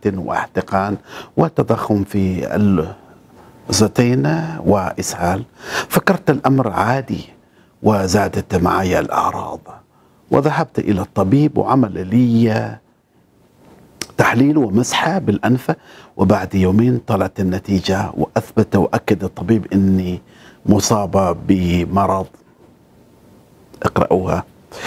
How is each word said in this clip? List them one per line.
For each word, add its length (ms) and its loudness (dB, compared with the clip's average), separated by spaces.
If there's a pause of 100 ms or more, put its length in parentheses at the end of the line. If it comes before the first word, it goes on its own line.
واحتقان 920 -4 (400)
وتضخم 680 0
في 520 -2 (1120)
الزتين 760 0 (160)
وإسهال. 840 -2 (460)
فكرت 400 0
الأمر 420 0
عادي 540 -2 (580)
وزادت 720 0
معي 440 0
الأعراض، 600 -4 (720)
وذهبت 480 0
إلى 220 -2
الطبيب 560 0
وعمل 500 0
لي 680 2 (1400)
تحليل 400 2
ومسحة 640 0
بالأنف، 520 0 (460)
وبعد 380 2
يومين 520 4
طلعت 320 -2
النتيجة، 760 -2
وأثبت 600 -2
وأكد 480 0
الطبيب 500 -2
إني 480 2 (440)
مصابة 680 2
بمرض، 960 0 (1600)
اقرأوها، 600 0 (440)